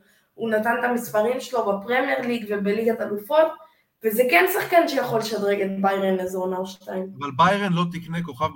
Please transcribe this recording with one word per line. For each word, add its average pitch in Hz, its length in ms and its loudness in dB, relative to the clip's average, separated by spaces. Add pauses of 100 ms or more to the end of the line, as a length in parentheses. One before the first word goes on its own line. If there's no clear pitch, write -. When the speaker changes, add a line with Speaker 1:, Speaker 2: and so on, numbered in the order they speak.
(340)
Speaker 1:
הוא 226 160 -6
נתן 220 300 2
את 247 40 -2
המספרים 240 560 0
שלו 226 260 -2
בפרמייר 247 560 0
ליג 240 280 -4
ובליגת 220 520 0
אלופות, 240 460 2 (580)
וזה 220 240 4
כן 349 240 6
שחקן 349 340 4
שיכול 247 320 0
לשדרג 202 420 0
את 196 200 -2
ביירן 196 380 2
איזה 185 180 -4
עונה 185 200 -2
או 185 80 -4
שתיים. 190 440 -8 (100)
Speaker 2:
אבל 143 180 -6
ביירן 196 360 2
לא 175 180 2
תקנה 165 320 -6
כוכב 156 320 -4